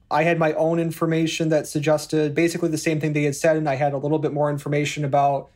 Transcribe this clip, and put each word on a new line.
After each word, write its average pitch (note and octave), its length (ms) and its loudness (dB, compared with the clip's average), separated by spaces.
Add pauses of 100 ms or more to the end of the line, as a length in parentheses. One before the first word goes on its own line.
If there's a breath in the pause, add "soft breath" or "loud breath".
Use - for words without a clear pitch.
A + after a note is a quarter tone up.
I D3+ 140 2
had E3+ 160 2
my D#3+ 140 2
own E3 260 0
information D#3+ 720 0
that D3+ 180 2
suggested D3+ 680 0
basically E3+ 360 0
the D#3 100 -2
same D#3 220 -2
thing D#3 120 -2
they D3 120 0
had C#3+ 100 0
said, D#3+ 220 2
and D#3 120 -2
I C3+ 60 0
had C#3 180 0
a C#3 40 -2
little D3 240 0
bit D3 120 -2
more D3 180 0
information D3 540 -2
about C#3 500 0